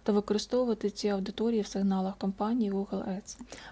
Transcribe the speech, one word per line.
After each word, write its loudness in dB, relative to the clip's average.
та 2
використовувати 2
ці -2
аудиторії 0
в 0
сигналах 0
компанії 0
Google -2
Ads. -6